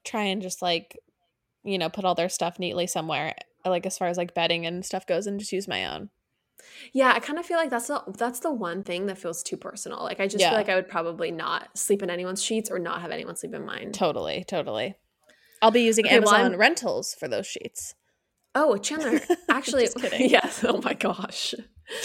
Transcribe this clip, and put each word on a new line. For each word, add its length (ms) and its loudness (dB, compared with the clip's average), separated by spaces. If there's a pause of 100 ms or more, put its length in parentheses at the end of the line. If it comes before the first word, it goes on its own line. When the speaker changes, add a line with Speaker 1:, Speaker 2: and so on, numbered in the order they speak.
Speaker 1:
try 200 -4
and 180 0
just, 180 -8
like, 380 -2 (640)
you 160 -2
know, 100 0
put 160 -6
all 80 4
their 160 0
stuff 300 -4
neatly 260 -2
somewhere, 480 -4 (320)
like, 220 0
as 100 -6
far 120 0
as, 80 -2
like, 180 -4
bedding 320 0
and 180 -6
stuff 220 -6
goes, 180 0
and 140 -4
just 120 -10
use 160 -4
my 240 -4
own. 200 -10 (840)
Speaker 2:
Yeah, 220 6
I 40 0
kinda 220 -6
feel 160 -2
like 140 0
that's 160 -2
the, 160 -4 (120)
that's 260 -4
the 120 0
one 300 -4
thing 240 -4
that 100 -6
feels 240 -8
too 160 -8
personal. 460 -10
Like, 160 -6
I 80 0
just 140 0
Speaker 1:
Yeah. 80 8
Speaker 2:
feel 100 4
like 100 0
I 60 2
would 120 0
probably 440 -4
not 440 -6
sleep 280 0
in 80 -4
anyone's 320 -4
sheets 260 -2
or 80 -4
not 240 -6
have 80 -10
anyone 260 -8
sleep 200 -10
in 100 -10
mine. 260 -10
Speaker 1:
Totally, 560 -2
totally. 460 -4 (720)
I'll 80 10
be 100 6
using 240 4
Speaker 2:
Okay, 140 8
well, 160 8
Speaker 1:
Amazon 180 6
Speaker 2:
I'm 60 -2
Speaker 1:
rentals 560 2
for 120 -8
those 200 -2
sheets. 480 -12 (580)
Speaker 2:
Oh, 240 4
Chandler, 420 0 (160)
Speaker 1:
<laughs> 140 -4
Speaker 2:
actually, 360 4
Speaker 1:
Just 140 -2
kidding. 300 2
Speaker 2:
<laughs> 0 -
yes, 340 4
oh 200 2
my 100 -2
gosh. 640 -4 (500)